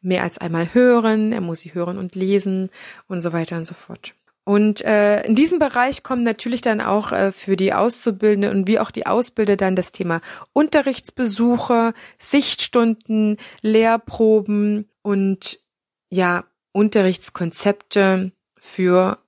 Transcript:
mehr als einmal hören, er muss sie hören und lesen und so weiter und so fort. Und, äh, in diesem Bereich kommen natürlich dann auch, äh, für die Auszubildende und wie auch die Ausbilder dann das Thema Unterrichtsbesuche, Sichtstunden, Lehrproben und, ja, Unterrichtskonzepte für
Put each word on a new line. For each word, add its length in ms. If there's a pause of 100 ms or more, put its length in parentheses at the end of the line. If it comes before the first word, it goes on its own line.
mehr 220
als 160
einmal 360
hören, 580
er 80
muss 200
sie 140
hören 240
und 160
lesen 560 (360)
und 140
so 120
weiter 240
und 80
so 100
fort. 400 (300)
Und, 380
äh, 440
in 80
diesem 240
Bereich 440
kommen 200
natürlich 400
dann 180
auch, 320
äh, 200
für 220
die 200
Auszubildende 760
und 160
wie 120
auch 120
die 160
Ausbilder 500
dann 200
das 160
Thema 300 (320)
Unterrichtsbesuche, 1400 (260)
Sichtstunden, 1160 (240)
Lehrproben 1300 (140)
und, 580 (480)
ja, 360 (280)
Unterrichtskonzepte 1600 (260)
für 680